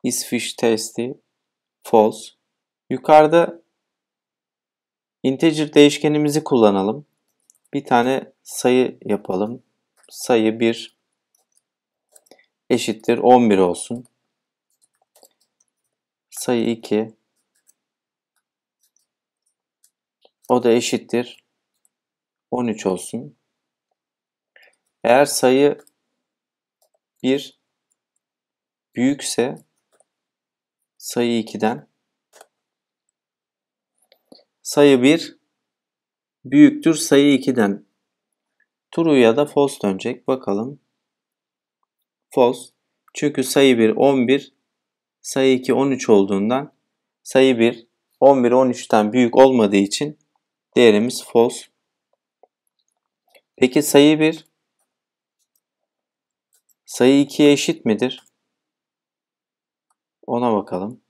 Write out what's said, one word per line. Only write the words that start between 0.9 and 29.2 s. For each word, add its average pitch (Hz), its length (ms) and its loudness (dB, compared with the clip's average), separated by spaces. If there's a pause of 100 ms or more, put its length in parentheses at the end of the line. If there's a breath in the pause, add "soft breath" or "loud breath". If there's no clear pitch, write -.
False. 107 480 0 (580)
Yukarıda 156 720 2 (1600)
integer 151 500 -2
değişkenimizi 147 720 2
kullanalım. 107 640 0 (680)
Bir 143 120 -8
tane 127 480 -2 (100)
sayı - 640 -2
yapalım. 104 580 -6 (460)
Sayı 113 500 -2
bir 113 380 -4 (1700 soft breath)
eşittir 117 480 -4
on 120 320 4
bir 98 80 2
olsun. 95 480 -4 (2250)
Sayı 117 400 -4
iki, 110 460 -6 (3250)
o 123 140 0
da 120 80 2
eşittir 120 720 -4 (1080)
on 123 160 -4
üç 107 180 -8
olsun. 113 520 -8 (1700 soft breath)
Eğer 127 220 2
sayı 139 600 0 (1400)
bir 135 360 -4 (1400)
büyükse 131 600 -4 (1400)